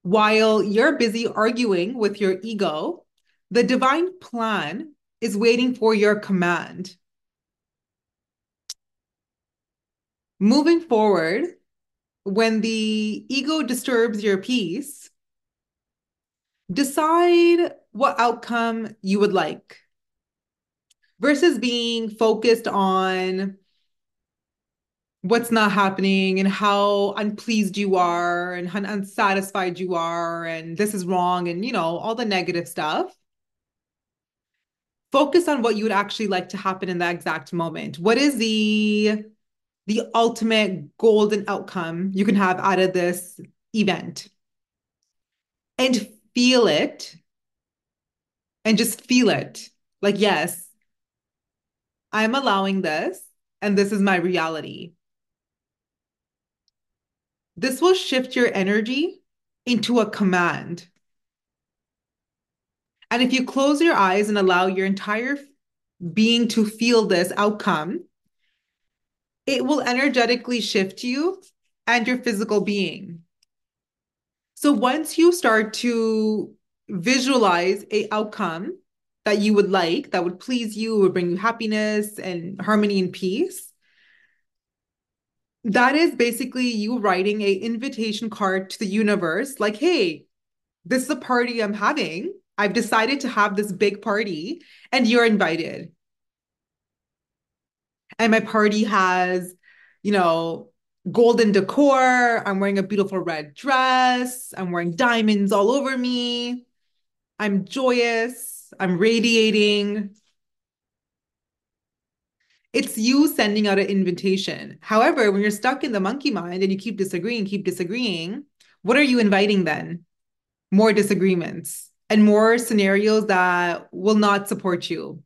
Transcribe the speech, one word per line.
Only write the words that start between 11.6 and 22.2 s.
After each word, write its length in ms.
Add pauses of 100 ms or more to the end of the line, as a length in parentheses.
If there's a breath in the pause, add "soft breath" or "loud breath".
when 380
the 680
ego 340
disturbs 640
your 140
peace, 720 (1600)
decide 1000 (200)
what 260
outcome 840
you 180
would 120
like 460 (1400)
versus 380
being 500
focused 580